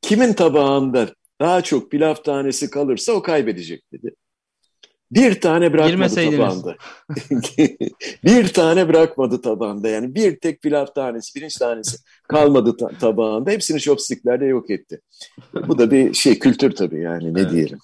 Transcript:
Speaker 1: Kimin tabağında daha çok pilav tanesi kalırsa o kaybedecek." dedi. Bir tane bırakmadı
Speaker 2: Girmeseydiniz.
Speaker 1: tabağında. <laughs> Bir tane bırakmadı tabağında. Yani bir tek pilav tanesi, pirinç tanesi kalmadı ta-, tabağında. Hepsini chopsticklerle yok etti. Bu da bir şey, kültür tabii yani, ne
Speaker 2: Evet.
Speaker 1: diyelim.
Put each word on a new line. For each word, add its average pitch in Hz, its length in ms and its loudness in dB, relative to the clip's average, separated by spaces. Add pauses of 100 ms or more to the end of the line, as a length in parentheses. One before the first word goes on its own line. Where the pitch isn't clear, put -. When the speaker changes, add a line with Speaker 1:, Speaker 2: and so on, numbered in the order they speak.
Speaker 1:
Kimin 226 300 2
tabağında 139 760 2 (320)
daha 180 220 2
çok 139 280 -4
pilav 151 240 0
tanesi 139 560 -4
kalırsa 143 420 -4
o 202 100 -2
kaybedecek." 104 600 -4 (100)
dedi. - 220 -14 (960)
Bir 208 300 4
tane 170 320 2
bırakmadı 160 200 4
Speaker 2:
Girmeseydiniz. 175 440 0
Speaker 1:
tabağında. 92 400 -2 (320)
<laughs> - 1160 -4
Bir 208 240 6
tane 170 400 2
bırakmadı 135 540 2
tabağında. 104 460 -4
Yani 117 260 -4
bir 190 260 0
tek 156 220 -6
pilav 147 240 -2
tanesi, 127 480 -8
pirinç 143 220 -14
tanesi 117 400 -4 (320)
kalmadı 139 480 4
ta-, - 240 -8
tabağında. 113 500 -2
Hepsini 170 300 -2
chopsticklerle 135 680 -2
yok 127 240 -2
etti. - 300 -10 (540)
Bu - 240 -2
da 117 120 4
bir 135 240 2
şey, 120 240 2
kültür 135 360 2
tabii 80 260 -6
yani, 82 340 -6
ne 90 60 0
Speaker 2:
Evet. 90 120 0
Speaker 1:
diyelim. 76 320 -2